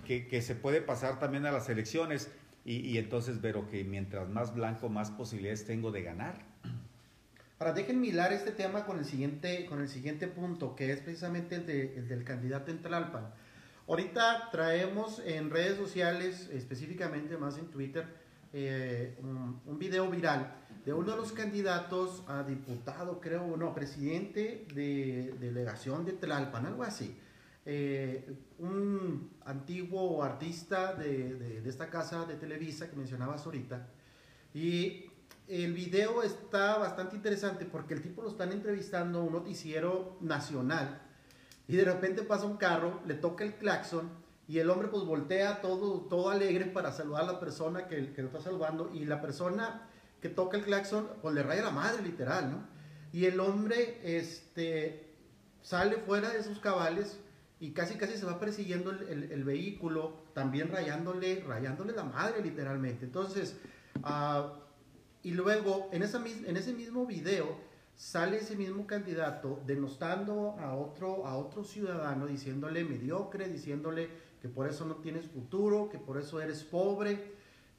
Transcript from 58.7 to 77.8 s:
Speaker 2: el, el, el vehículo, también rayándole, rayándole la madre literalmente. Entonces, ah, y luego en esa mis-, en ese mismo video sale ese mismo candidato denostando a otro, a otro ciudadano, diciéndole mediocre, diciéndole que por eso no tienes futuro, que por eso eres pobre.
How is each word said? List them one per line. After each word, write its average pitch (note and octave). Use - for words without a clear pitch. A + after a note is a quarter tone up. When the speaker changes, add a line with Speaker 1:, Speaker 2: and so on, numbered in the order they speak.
Speaker 2:
el, F#3+
el, C#3+
el C#3+
vehículo, D#3+
también C#3
rayándole, F3+
rayándole C3+
la G3+
madre F3+
literalmente. C3+
Entonces, F#3+
ah, D3
y F3
luego F#3+
en F3
esa G#3
mis-, A3+
en F3
ese B3
mismo A#3
video E3+
sale F#3
ese G#3+
mismo G3
candidato E3
denostando G3+
a C#3
otro, F#3
a C3
otro C#3+
ciudadano, D#3
diciéndole C#3+
mediocre, E3
diciéndole D#3+
que B2
por C3
eso D3+
no D#3+
tienes D#3+
futuro, G3+
que D#3
por C#3
eso D3+
eres D#3+
pobre. G3+